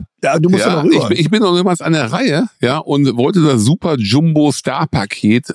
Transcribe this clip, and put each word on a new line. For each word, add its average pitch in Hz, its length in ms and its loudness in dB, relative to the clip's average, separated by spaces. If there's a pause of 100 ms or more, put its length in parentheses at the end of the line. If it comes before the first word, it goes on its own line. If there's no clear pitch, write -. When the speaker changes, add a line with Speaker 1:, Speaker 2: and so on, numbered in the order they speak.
(220)
Speaker 1:
Ja, 139 160 0
du 170 120 2
musst 110 160 2
Speaker 2:
Ja, 143 80 0
Speaker 1:
doch 151 80 0
mal 156 80 2
rüber. - 140 4
Speaker 2:
ich 110 40 -4
bin, 165 100 0
ich 156 120 0
bin 214 100 2
noch 180 160 2
niemals 180 240 0
an 156 140 -2
der 123 180 -2
Reihe, 214 360 -2 (120)
ja, 127 180 0
und 143 380 0
wollte 160 260 2
das 131 200 2
Super 151 340 0
Jumbo 147 560 2
Star 156 340 -4
Paket, 110 680 -2